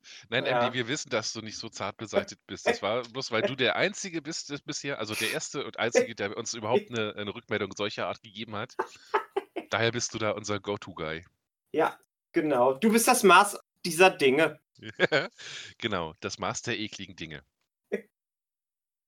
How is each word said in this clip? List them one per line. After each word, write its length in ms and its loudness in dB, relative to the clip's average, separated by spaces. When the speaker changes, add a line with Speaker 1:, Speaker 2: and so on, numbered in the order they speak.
Speaker 1:
Nein, 160 0
Speaker 2:
Ja. 220 2
Speaker 1:
M 60 -2
D, 60 -4
wir 80 -2
wissen, 240 -6
dass 220 -2
du 80 -10
nicht 180 -12
so 100 -12
zart 280 -8
beseitigt 500 -4
bist. 220 -6
Das 140 0
war 200 0
bloß, 300 -10
weil 100 2
du 140 -2
der 180 2
Einzige 480 -2
bist, 280 -10
äh, 140 -8
bisher, 360 -8
also 160 -6
der 160 -2
Erste 320 -6
und 140 -10
Einzige, 360 0
der 220 -4
uns 180 -6
überhaupt 360 -2
'ne, 260 -4
'ne 180 -6
Rückmeldung 420 -4
solcher 300 -4
Art 160 -6
gegeben 320 -12
hat. 240 -10
Speaker 2:
<laughs> 920 -8
Speaker 1:
Daher 220 2
bist 220 -6
du 40 -6
da 140 0
unser 280 -4
Go-To-Guy. 640 -6
Speaker 2:
Ja, 240 0
genau. 420 4
Du 180 4
bist 160 6
das 160 6
Maß 340 8
dieser 260 8
Dinge. 500 4
Speaker 1:
<laughs> 520 0
Genau, 420 -2
das 180 -8
Maß 240 -4
der 160 -2
ekligen 380 -10
Dinge. 260 -12
Speaker 2:
<laughs> 180 -6